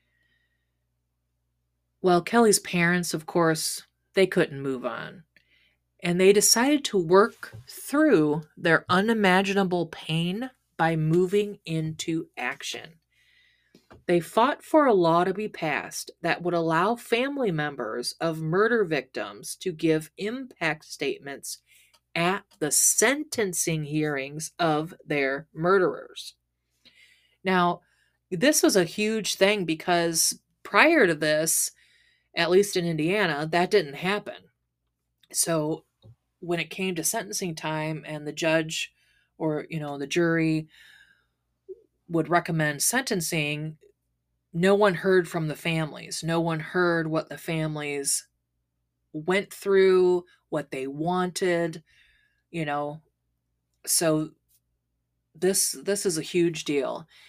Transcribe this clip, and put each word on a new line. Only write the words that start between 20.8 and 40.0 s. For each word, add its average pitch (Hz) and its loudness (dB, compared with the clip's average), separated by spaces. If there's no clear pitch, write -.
statements - -10
at 180 -2
the 151 -2
sentencing 214 0
hearings 147 -4
of 160 0
their 143 -2
murderers. 175 0
Now, 180 2
this 254 2
was 320 4
a 185 4
huge 214 -2
thing 196 2
because 165 0
prior 269 6
to 170 0
this, 151 0
at 165 0
least 202 4
in 175 0
Indiana, 160 -2
that 175 2
didn't 165 2
happen. - -6
So 156 -2
when 170 -4
it 160 -8
came 185 -4
to 156 -4
sentencing 196 -6
time 156 -6
and 151 -10
the 147 -8
judge 160 -2
or, 151 -2
you 160 -6
know, 147 -8
the 139 -6